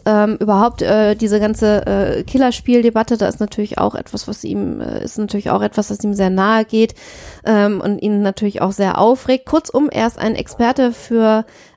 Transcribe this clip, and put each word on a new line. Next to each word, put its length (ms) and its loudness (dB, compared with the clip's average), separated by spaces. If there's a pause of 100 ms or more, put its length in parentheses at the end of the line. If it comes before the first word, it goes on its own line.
ähm, 340 2
überhaupt, 440 2
äh, 320 4
diese 240 0
ganze, 480 2
äh, 360 0
Killerspieldebatte, 920 2
da 100 0
ist 120 -6
natürlich 400 -6
auch 160 0
etwas, 320 -10
was 160 -12
ihm, 360 -6
äh, 240 -8
ist 140 -10
natürlich 320 -4
auch 140 0
etwas, 260 -2
was 140 -8
ihm 100 -2
sehr 160 0
nahe 360 2
geht, 280 2 (540)
ähm, 340 2
und 160 -2
ihn 240 0
natürlich 400 -2
auch 100 -2
sehr 280 0
aufregt. 480 2
Kurzum, 420 0
er 160 -2
ist 140 -4
ein 160 -2
Experte 560 0
für, 540 0 (320)